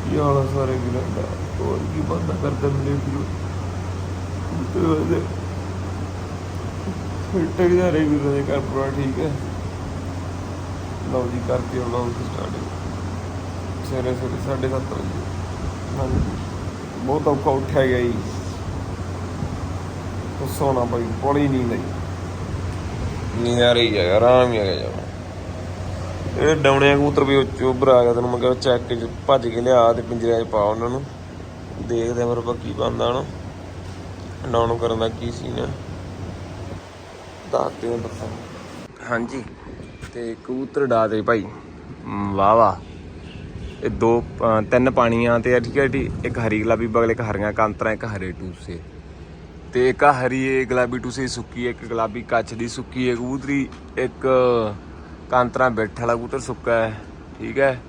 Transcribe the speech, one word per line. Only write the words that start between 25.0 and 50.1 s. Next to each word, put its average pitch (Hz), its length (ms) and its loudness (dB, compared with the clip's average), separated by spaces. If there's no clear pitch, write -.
ਇਹ 151 160 6
ਡਾਉਣਿਆ 139 400 8
ਕਬੂਤਰ 143 280 6
ਵੀ 139 120 6
ਉੱਚੋਂ 131 340 4
ਉੱਭਰ 131 180 4
ਆ 123 160 10
ਗਿਆ, 120 100 6
ਤੈਨੂੰ 123 160 2
ਮੈਂ 123 100 0
ਕਿਹਾ 127 140 4
ਚੱਕ 123 340 2
ਕੇ 120 80 0
ਭੱਜ 131 200 6
ਕੇ 117 140 0
ਲਿਆ 120 320 8
ਤੇ 117 80 0
ਪਿੰਜਰੇ 117 420 2
'ਚ 110 40 -4
ਪਾ 110 140 2
ਉਹਨਾਂ 110 280 2
ਨੂੰ। 135 140 -4
ਦੇਖਦੇ 120 340 0
ਆ 120 40 2
ਫਿਰ 120 120 0
ਆਪਾਂ 117 160 -2
ਕੀ 117 200 -6
ਬਣਦਾ 120 380 0
ਹੁਣ, 131 120 0
ਡਾਊਨ 117 260 4
ਕਰਨ 113 220 0
ਦਾ 113 100 2
ਕੀ 117 220 -6
ਸੀਨ 123 280 -6
ਹੈ, 123 80 -2
ਦੱਸਦੇ 117 420 -2
ਆ 120 40 -2
ਦੱਸਾਂ। 110 300 -8
ਹਾਂਜੀ, 120 320 -2
ਤੇ 117 300 -6
ਕਬੂਤਰ 131 380 -2
ਉਡਾ 113 260 6
ਤੇ 107 140 2
ਭਾਈ, 107 240 2
ਵਾਹ 101 500 4
ਵਾਹ। 104 200 8
ਇਹ 117 60 0
ਦੋ, 113 340 4
ਅਹ, 110 200 4
ਤਿੰਨ 123 300 4
ਪਾਣੀਆਂ 117 480 4
ਤੇ 123 160 4
ਆ, 123 40 6
ਠੀਕ 117 180 -2
ਹੈ 139 100 4
ਜੀ, 123 220 0
ਇੱਕ 123 140 -2
ਹਰੀ 110 220 2
ਗੁਲਾਬੀ 113 260 2
ਬਗਲ, 113 240 4
ਇੱਕ 113 100 0
ਹਰੀਆਂ 104 320 0
ਕਾਂਤਰਾਂ, 110 400 2
ਇੱਕ 107 120 -6
ਹਰੇ 95 260 -6
ਟੂਸੇ। 87 480 -10
ਤੇ 127 160 6
ਇੱਕ 127 140 2
ਆਹ 143 100 10